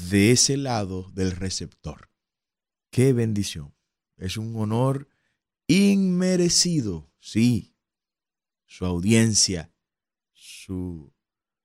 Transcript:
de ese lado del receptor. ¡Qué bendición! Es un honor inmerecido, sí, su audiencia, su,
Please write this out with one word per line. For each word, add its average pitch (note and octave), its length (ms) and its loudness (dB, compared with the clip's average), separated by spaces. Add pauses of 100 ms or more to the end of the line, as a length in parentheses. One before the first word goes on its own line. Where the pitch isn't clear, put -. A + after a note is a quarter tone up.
de G2+ 220 6
ese C#3 260 2
lado G2+ 560 -6
del F#2+ 200 -2
receptor. F2+ 800 -12 (800)
¡Qué C3 220 2
bendición! G#2 600 -4 (420)
Es F#2 220 -8
un A2+ 180 -10
honor B2 500 -2 (600)
inmerecido, F3+ 1500 2
sí, A2+ 560 0 (880)
su - 220 -10
audiencia, G2 840 0 (600)
su, F2 800 -12 (520)